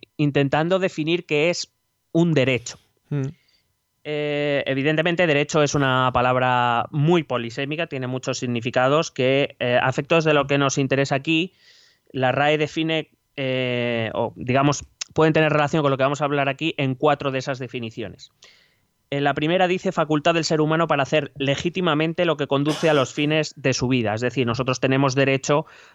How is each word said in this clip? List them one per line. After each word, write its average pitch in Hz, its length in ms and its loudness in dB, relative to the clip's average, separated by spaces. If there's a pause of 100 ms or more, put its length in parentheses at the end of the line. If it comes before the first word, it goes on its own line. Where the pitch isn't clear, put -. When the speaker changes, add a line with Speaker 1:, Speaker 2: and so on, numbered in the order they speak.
(160)
Speaker 1:
intentando 147 640 2
definir 175 480 -2
qué 151 240 0
es - 220 -6 (400)
un 165 200 2
derecho. 131 460 0 (320)
Speaker 2:
Mm. 143 120 -4 (840)
Speaker 1:
Eh, 147 640 -2
evidentemente, 156 600 0
derecho 147 360 2
es 143 120 0
una 131 400 2
palabra 123 760 2
muy 156 340 2
polisémica, 139 640 -6
tiene 131 180 -6
muchos 127 320 -6
significados 127 720 0
que, 135 480 0
eh, 123 240 0
a 131 80 2
efectos 156 340 2
de 156 80 4
lo 143 140 2
que 143 100 0
nos 139 220 2
interesa 139 380 0
aquí, 160 360 -2 (580)
la 127 220 0
rae 147 240 2
define, 156 540 -4 (260)
eh, 123 760 -2
o 110 220 -4
digamos, 135 480 0 (280)
pueden 156 220 4
tener 156 180 2
relación 151 300 2
con 143 80 0
lo 131 80 0
que 131 60 2
vamos 139 180 -2
a - 20 2
hablar 143 240 0
aquí 156 300 -4
en 135 160 -2
cuatro 143 360 0
de 131 100 -4
esas 131 180 -6
definiciones. 117 720 -12 (840)
Eh, 139 80 -2
la 143 140 2
primera 165 320 2
dice 180 240 -2
facultad 156 440 0
del 165 100 0
ser 156 160 2
humano 160 260 2
para 143 160 0
hacer 143 340 -2
legítimamente 160 880 -2
lo 160 120 0
que 143 100 -4
conduce 143 420 0
a 156 60 4
los 131 180 0
fines 151 440 -2
de 135 180 0
su 123 140 -2
vida. 113 260 0
Es 110 60 -4
decir, 123 260 -2
nosotros 123 320 -2
tenemos 135 380 0
derecho 139 500 0 (280)